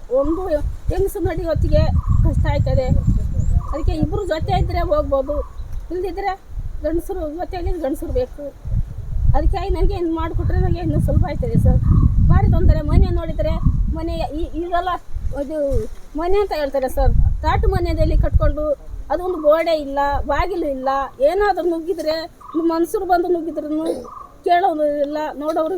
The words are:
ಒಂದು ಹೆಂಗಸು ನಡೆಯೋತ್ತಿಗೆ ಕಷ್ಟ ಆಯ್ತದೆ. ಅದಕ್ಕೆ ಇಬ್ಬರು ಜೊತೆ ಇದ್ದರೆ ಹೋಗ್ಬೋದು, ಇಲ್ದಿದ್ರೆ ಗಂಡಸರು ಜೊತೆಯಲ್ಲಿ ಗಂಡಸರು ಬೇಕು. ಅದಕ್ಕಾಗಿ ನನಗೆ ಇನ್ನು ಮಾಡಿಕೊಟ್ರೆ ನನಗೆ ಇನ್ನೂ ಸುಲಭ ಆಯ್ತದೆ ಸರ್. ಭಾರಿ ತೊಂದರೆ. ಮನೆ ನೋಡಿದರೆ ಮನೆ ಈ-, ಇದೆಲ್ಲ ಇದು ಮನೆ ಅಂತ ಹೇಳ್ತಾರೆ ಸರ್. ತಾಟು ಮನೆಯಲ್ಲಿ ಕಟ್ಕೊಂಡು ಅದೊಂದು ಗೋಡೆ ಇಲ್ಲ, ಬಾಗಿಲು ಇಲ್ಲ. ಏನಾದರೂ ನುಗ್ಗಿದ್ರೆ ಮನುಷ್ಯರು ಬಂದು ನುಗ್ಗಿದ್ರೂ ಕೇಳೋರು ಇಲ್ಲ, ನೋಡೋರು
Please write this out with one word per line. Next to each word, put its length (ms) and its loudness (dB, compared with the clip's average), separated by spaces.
ಒಂದು 200 0
ಹೆಂಗಸು 280 -2
ನಡೆಯೋತ್ತಿಗೆ 540 2
ಕಷ್ಟ 280 2
ಆಯ್ತದೆ. 340 2
ಅದಕ್ಕೆ 300 -2
ಇಬ್ಬರು 220 -2
ಜೊತೆ 280 -2
ಇದ್ದರೆ 200 0
ಹೋಗ್ಬೋದು, 440 0
ಇಲ್ದಿದ್ರೆ 400 -4
ಗಂಡಸರು 360 -4
ಜೊತೆಯಲ್ಲಿ 340 -4
ಗಂಡಸರು 340 -6
ಬೇಕು. 240 -6
ಅದಕ್ಕಾಗಿ 420 2
ನನಗೆ 240 2
ಇನ್ನು 200 0
ಮಾಡಿಕೊಟ್ರೆ 440 -2
ನನಗೆ 220 0
ಇನ್ನೂ 200 0
ಸುಲಭ 220 2
ಆಯ್ತದೆ 360 -2
ಸರ್. 140 6
ಭಾರಿ 240 6
ತೊಂದರೆ. 260 6
ಮನೆ 180 6
ನೋಡಿದರೆ 340 -2
ಮನೆ 180 -4
ಈ-, 200 -6
ಇದೆಲ್ಲ 320 -4
ಇದು 140 -6
ಮನೆ 240 2
ಅಂತ 160 -4
ಹೇಳ್ತಾರೆ 380 -2
ಸರ್. 160 4
ತಾಟು 300 2
ಮನೆಯಲ್ಲಿ 520 0
ಕಟ್ಕೊಂಡು 400 2
ಅದೊಂದು 260 -2
ಗೋಡೆ 260 4
ಇಲ್ಲ, 140 -4
ಬಾಗಿಲು 460 0
ಇಲ್ಲ. 140 -4
ಏನಾದರೂ 440 0
ನುಗ್ಗಿದ್ರೆ 420 -4
ಮನುಷ್ಯರು 400 -2
ಬಂದು 240 2
ನುಗ್ಗಿದ್ರೂ 500 -4
ಕೇಳೋರು 400 2
ಇಲ್ಲ, 120 -6
ನೋಡೋರು 360 -2